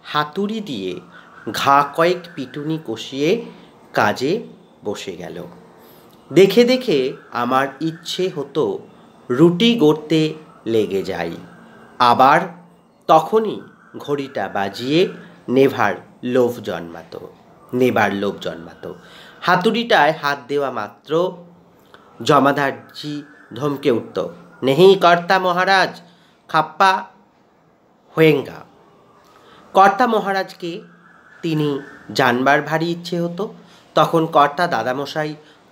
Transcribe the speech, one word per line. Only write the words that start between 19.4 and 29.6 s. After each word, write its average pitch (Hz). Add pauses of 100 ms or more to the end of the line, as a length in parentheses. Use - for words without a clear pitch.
হাতুড়িটায় 190
হাত 143
দেওয়া 139
মাত্র 151 (840)
জমাদারজি 143 (320)
ধমকে 139
উঠত, 92 (340)
"নেহি 165
কর্তা 175
মহারাজ, 185 (460)
খাপ্পা 185 (1120)
হোয়েঙ্গা।" 156 (1080)